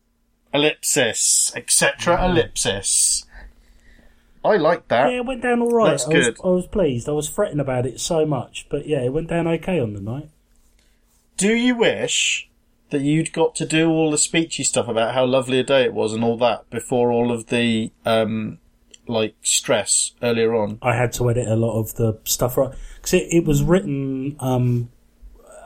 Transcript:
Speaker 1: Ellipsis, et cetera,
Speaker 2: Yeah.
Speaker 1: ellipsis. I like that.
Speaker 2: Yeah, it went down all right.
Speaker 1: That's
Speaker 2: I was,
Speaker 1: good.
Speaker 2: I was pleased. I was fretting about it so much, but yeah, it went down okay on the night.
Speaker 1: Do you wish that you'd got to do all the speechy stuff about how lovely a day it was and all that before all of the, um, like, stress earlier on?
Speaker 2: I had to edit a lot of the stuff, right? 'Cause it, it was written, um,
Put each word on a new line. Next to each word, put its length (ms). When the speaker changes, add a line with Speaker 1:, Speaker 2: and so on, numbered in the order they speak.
Speaker 1:
Ellipsis, 1000
et 160
cetera, 420
Speaker 2:
Yeah. 160
Speaker 1:
ellipsis. 960
I 120
like 320
that. 200
Speaker 2:
Yeah, 80
it 80
went 160
down 220
all 80
right. 180
Speaker 1:
That's 160
Speaker 2:
I 80
was, 140
Speaker 1:
good. 160
Speaker 2:
I 60
was 180
pleased. 420
I 40
was 140
fretting 320
about 280
it 120
so 240
much, 460
but 180
yeah, 140
it 100
went 180
down 180
okay 320
on 160
the 60
night. 280
Speaker 1:
Do 180
you 200
wish 720
that 100
you'd 320
got 220
to 100
do 240
all 220
the 60
speechy 460
stuff 240
about 280
how 100
lovely 340
a 40
day 220
it 100
was 180
and 100
all 140
that 320
before 420
all 200
of 160
the, 440
um, 540
like, 340
stress 720
earlier 320
on? 300
Speaker 2:
I 120
had 180
to 180
edit 160
a 80
lot 240
of 160
the 300
stuff, 320
right? 140
'Cause 140
it, 180
it 120
was 180
written, 760
um, 500